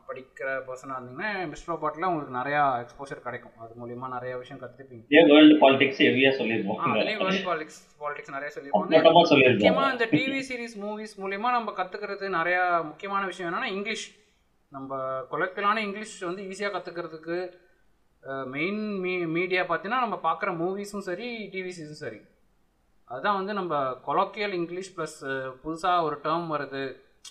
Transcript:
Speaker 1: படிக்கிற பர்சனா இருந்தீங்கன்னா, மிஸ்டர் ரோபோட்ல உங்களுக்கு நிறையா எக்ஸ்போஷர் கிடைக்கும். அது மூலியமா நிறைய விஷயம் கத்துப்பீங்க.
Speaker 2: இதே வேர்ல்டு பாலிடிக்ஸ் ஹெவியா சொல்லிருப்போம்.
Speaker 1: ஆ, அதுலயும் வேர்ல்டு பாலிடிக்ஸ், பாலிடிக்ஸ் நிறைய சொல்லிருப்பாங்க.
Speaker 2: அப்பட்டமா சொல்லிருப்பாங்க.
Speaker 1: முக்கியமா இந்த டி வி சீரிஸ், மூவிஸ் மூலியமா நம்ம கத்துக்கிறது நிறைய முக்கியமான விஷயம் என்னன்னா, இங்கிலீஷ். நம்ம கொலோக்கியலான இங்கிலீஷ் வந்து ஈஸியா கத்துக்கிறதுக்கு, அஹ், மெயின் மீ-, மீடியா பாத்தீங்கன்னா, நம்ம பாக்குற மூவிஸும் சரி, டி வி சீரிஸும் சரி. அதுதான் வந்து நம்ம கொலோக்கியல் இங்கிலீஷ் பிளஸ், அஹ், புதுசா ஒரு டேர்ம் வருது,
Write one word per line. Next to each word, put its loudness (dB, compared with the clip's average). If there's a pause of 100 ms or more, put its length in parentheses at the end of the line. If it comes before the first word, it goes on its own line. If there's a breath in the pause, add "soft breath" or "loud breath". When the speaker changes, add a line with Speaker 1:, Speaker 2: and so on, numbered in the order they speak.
Speaker 1:
படிக்கிற -14
பர்சனா -8
இருந்தீங்கன்னா, -8
மிஸ்டர் -8
ரோபோட்ல -4
உங்களுக்கு -4
நிறையா 0
எக்ஸ்போஷர் -14
கிடைக்கும். -12
அது -18 (100)
மூலியமா -10
நிறைய -8
விஷயம் -14
கத்துப்பீங்க. -18
Speaker 2:
இதே 10
வேர்ல்டு 12
பாலிடிக்ஸ் 4
ஹெவியா 6 (100)
சொல்லிருப்போம். -2
Speaker 1:
ஆ, 0
அதுலயும் 0
வேர்ல்டு -2
பாலிடிக்ஸ், -12
பாலிடிக்ஸ் -10
நிறைய -10
சொல்லிருப்பாங்க. -2
Speaker 2:
அப்பட்டமா 8
சொல்லிருப்பாங்க. 6
Speaker 1:
முக்கியமா 4
இந்த -2
டி 2
வி -2
சீரிஸ், -10
மூவிஸ் -10
மூலியமா -2
நம்ம -2
கத்துக்கிறது -8
நிறைய 0
முக்கியமான -6
விஷயம் -6
என்னன்னா, -4
இங்கிலீஷ். -8 (480)
நம்ம -10 (340)
கொலோக்கியலான -2
இங்கிலீஷ் -8
வந்து -8
ஈஸியா -6
கத்துக்கிறதுக்கு, -8 (760)
அஹ், -8
மெயின் -6
மீ-, -2
மீடியா 0
பாத்தீங்கன்னா, -2
நம்ம -6
பாக்குற 0
மூவிஸும் -4
சரி, -8
டி -8
வி -6
சீரிஸும் -12
சரி. -12 (840)
அதுதான் -2
வந்து -4
நம்ம -2 (100)
கொலோக்கியல் 0
இங்கிலீஷ் -8
பிளஸ், -8
அஹ், -6 (100)
புதுசா 0
ஒரு -2
டேர்ம் -2
வருது, -6 (360)